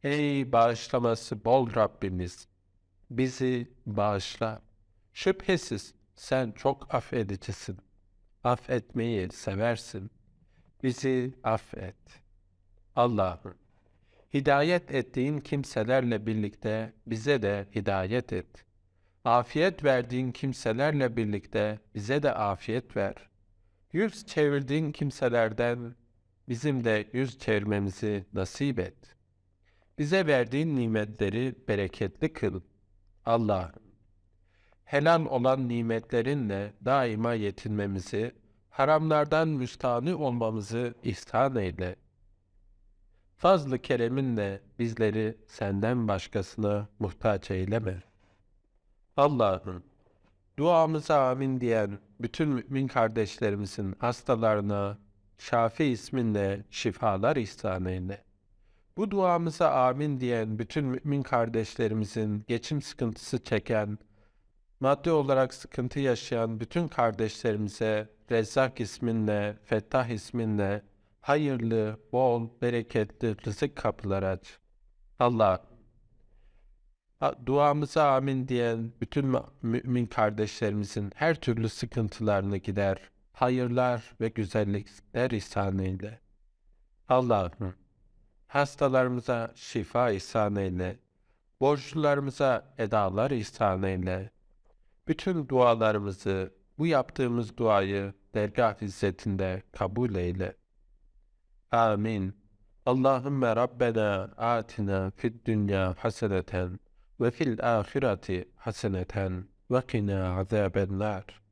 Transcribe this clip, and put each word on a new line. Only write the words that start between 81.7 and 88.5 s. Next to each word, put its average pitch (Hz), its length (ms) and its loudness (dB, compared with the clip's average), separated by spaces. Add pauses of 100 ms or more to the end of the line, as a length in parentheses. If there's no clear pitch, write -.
gider, 98 520 -2 (240)
hayırlar 123 880 0
ve 110 80 0
güzellikler 107 1000 -2
ihsan 98 480 -2
eyle. 95 400 -6 (920)
Allah'ım, 107 640 2 (720)
hastalarımıza 127 1080 0